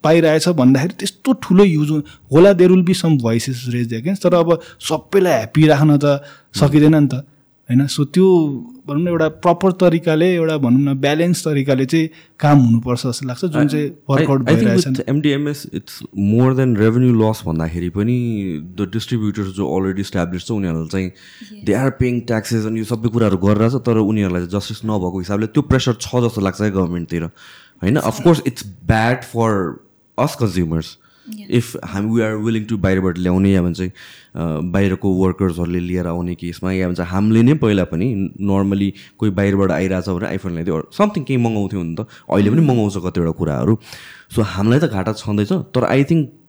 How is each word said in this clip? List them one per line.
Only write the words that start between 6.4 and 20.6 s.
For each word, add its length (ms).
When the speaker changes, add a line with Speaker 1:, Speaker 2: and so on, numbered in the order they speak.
Speaker 1:
सकिँदैन 420
नि 120
त, 60
होइन? 180
So 240
त्यो 160
भनौँ 160
न 40
एउटा 200
प्रपर 440
तरिकाले, 640
एउटा 220
भनौँ 240
न 180
ब्यालेन्स 480
तरिकाले 380
चाहिँ 240
काम 200
हुनुपर्छ 480
जस्तो 200
लाग्छ, 180
जुन 220
चाहिँ 220
Speaker 2:
I, 40
Speaker 1:
वर्कआउट 300
Speaker 2:
I, 40
I 40
think 200
Speaker 1:
भइरहेछ 200
नि। 60
Speaker 2:
with 140
M 160
D 80
M 160
S 120
it's 240
more 320
than 240
revenue 400
loss 320
भन्दाखेरि 420
पनि 280
the 160
distributors 640
जो 160
already 320
established 440
छ 40
उनीहरूलाई 360